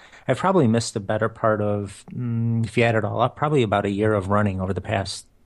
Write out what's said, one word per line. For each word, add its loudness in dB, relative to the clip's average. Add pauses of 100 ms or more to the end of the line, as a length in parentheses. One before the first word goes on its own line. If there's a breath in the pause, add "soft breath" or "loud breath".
(260 loud breath)
I've 0
probably 4
missed 0
the -4
better -2
part 0
of, -4
mm, -2
if -4
you 6
add 2
it 0
all -2
up, 0
probably 2
about 2
a 0
year 2
of 0
running 0
over -4
the -4
past -6 (200)